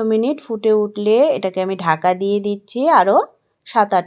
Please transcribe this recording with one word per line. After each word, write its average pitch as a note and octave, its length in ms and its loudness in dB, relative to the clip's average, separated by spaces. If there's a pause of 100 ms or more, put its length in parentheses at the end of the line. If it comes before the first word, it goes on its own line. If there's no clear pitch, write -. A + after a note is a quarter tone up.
মিনিট A3 380 0
ফুটে A3 320 -2
উঠলে G#3 440 0 (140)
এটাকে F#3+ 300 -4
আমি F#3 160 -4
ঢাকা E3+ 380 0
দিয়ে G3 260 -2
দিচ্ছি G3+ 400 -8 (100)
আরও G#3 260 4 (500)
সাত G#3 280 0
আট F3+ 120 0